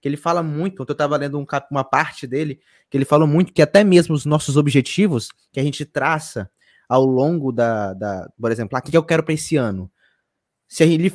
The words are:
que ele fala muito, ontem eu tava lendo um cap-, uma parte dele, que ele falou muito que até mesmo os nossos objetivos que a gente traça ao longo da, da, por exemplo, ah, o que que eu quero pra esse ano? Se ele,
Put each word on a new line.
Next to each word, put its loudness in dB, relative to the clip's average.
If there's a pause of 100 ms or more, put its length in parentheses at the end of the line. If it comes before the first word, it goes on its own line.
que -6
ele -4
fala -2
muito, -6
ontem -8
eu -4
tava -2
lendo -6
um -8
cap-, -8
uma -2
parte -4
dele, -6 (300)
que -6
ele 0
falou 4
muito 2
que 0
até 6
mesmo 4
os -2
nossos 0
objetivos 2 (240)
que -6
a 0
gente -4
traça -4 (380)
ao 4
longo 0
da, 0
da, -8
por -2
exemplo, -4
ah, -2
o -20
que -16
que 0
eu 4
quero 0
pra -4
esse -4
ano? -2 (760)
Se 0
ele, 2